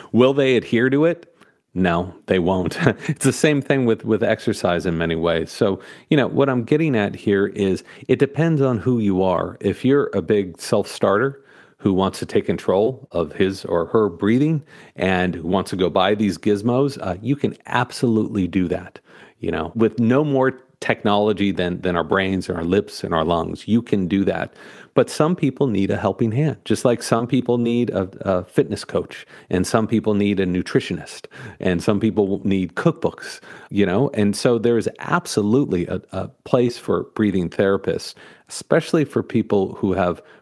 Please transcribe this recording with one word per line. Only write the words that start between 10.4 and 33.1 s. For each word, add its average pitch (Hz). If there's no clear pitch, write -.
self-starter 107
who 98
wants 95
to -
take 101
control 104
of 82
his 95
or 85
her 107
breathing 131
and 92
who 82
wants 92
to 101
go 90
buy 95
these 101
gizmos, 117
uh, 90
you 131
can 135
absolutely 110
do 87
that, 90
you 87
know, 80
with 110
no 123
more 131
technology 104
than, 87
than 87
our 82
brains 95
and 92
our 85
lips 95
and -
our 80
lungs. 82
You 110
can 98
do 98
that. 87
But 127
some 156
people 143
need 98
a 104
helping 110
hand, 135
just -
like 120
some 120
people 123
need 120
a, 92
a 95
fitness -
coach, -
and 92
some 113
people 110
need 101
a 95
nutritionist, 87
and 90
some 104
people 98
need 95
cookbooks, -